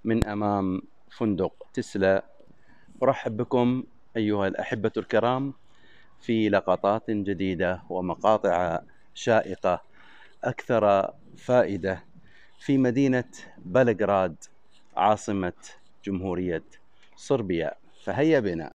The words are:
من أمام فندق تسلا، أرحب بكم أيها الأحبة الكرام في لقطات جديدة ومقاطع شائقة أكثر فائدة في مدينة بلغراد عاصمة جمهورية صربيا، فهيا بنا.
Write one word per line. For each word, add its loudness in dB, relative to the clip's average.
من 2
أمام -2
فندق -2
تسلا، 0
أرحب 0
بكم 0
أيها 0
الأحبة -4
الكرام 0
في 0
لقطات 0
جديدة -2
ومقاطع 0
شائقة 0
أكثر 2
فائدة 0
في 0
مدينة 2
بلغراد 2
عاصمة 0
جمهورية -4
صربيا، -2
فهيا 0
بنا. -4